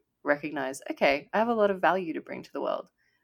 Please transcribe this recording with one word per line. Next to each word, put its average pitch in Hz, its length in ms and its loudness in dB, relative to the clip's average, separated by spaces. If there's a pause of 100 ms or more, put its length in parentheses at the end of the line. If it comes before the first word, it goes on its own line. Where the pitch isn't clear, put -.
(220)
recognize, 143 580 -2 (100)
"Okay, 147 420 2
I 190 60 0
have 226 100 2
a 240 60 0
lot 208 160 4
of 190 100 -4
value 170 340 2
to 139 60 -8
bring 131 220 -10
to - 100 -20
the 143 80 -8
world," - 280 -4 (360)